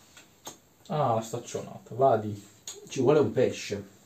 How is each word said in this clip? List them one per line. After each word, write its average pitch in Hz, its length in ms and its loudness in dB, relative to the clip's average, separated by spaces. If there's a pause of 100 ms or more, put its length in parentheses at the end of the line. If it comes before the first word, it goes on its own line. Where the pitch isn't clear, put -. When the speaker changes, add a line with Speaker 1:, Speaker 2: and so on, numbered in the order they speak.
(880)
Speaker 1:
Ah, 139 280 0
la 113 60 0
staccionata, - 760 -10
vadi. 113 520 2 (420)
Speaker 2:
Ci 135 120 -4
vuole 151 180 6
un 113 120 2
pesce. - 760 -2